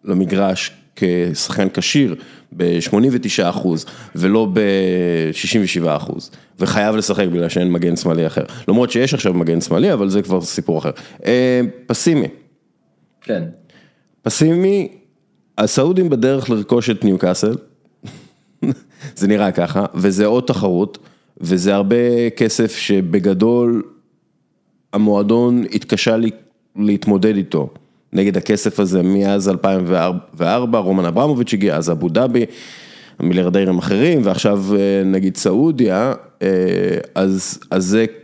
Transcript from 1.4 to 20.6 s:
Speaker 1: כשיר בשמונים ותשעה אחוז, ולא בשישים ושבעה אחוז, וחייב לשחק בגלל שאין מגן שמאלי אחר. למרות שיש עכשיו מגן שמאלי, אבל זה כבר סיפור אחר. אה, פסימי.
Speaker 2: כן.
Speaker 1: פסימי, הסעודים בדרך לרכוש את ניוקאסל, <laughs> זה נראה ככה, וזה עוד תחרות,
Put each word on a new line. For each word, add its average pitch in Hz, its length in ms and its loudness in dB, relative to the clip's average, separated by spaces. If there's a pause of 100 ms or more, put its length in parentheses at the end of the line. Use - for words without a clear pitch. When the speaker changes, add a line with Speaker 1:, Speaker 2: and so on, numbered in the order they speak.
Speaker 1:
כשיר 117 420 0 (380)
בשמונים 87 600 2
ותשעה 104 360 0
אחוז, 82 360 -2 (300)
ולא 101 380 2
בשישים 90 1080 0
ושבעה 85 320 -2
אחוז, - 360 -8 (280)
וחייב 104 360 0
לשחק 101 320 0
בגלל 85 220 -2
שאין 90 220 0
מגן 87 240 0
שמאלי 82 320 -2
אחר. - 160 -4 (240)
למרות 120 240 2
שיש 135 220 0
עכשיו 101 200 0
מגן 85 280 0
שמאלי, 135 320 0
אבל 101 160 0
זה 98 120 2
כבר 92 200 -2
סיפור 82 380 -4
אחר. 76 120 -4 (340)
אה, 127 360 2 (260)
פסימי. 151 400 0 (920)
Speaker 2:
כן. 92 220 -6 (760)
Speaker 1:
פסימי, 180 680 0 (680)
הסעודים 160 520 2
בדרך 127 400 0
לרכוש 117 400 0
את 107 140 -2
ניוקאסל, 98 520 0 (1080)
<laughs> - 520 -8
זה 98 120 -2
נראה 101 240 2
ככה, 87 340 0 (100)
וזה 95 300 2
עוד 120 180 2
תחרות, 101 540 -2 (440)